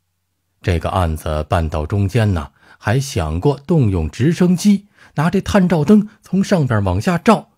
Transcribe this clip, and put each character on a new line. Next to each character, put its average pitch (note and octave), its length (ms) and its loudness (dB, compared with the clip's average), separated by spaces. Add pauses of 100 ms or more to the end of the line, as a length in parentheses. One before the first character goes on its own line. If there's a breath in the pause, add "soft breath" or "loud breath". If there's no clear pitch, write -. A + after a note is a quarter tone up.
(600)
这 F2+ 160 -2
个 E2 140 -6
案 E2+ 260 0
子 D2+ 320 -6
办 E2 180 0
到 D#2 160 -4
中 G2+ 240 -2
间 G#2+ 280 0
呢， D2+ 160 -8 (260 soft breath)
还 B2 220 -2
想 E2+ 400 -4
过 C#3 260 0
动 D3 240 2
用 E2+ 180 -2
直 A#2+ 240 -2
升 F3+ 240 2
机， G3+ 320 2 (280 soft breath)
拿 D#3+ 160 0
这 G3 100 0
探 F#3 260 2
照 D#3+ 160 2
灯 G#3 240 4 (140 loud breath)
从 G3 220 -2
上 E3+ 240 0
边 A2 160 0
往 F#2 180 0
下 F3+ 160 -2
照， F#3 400 2